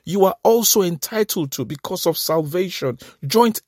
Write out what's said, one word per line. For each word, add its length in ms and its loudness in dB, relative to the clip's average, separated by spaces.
you 200 2
are 180 4
also 380 4
entitled 720 -2
to 140 -6
because 400 -8
of 100 2
salvation. 840 -2
Joint 420 2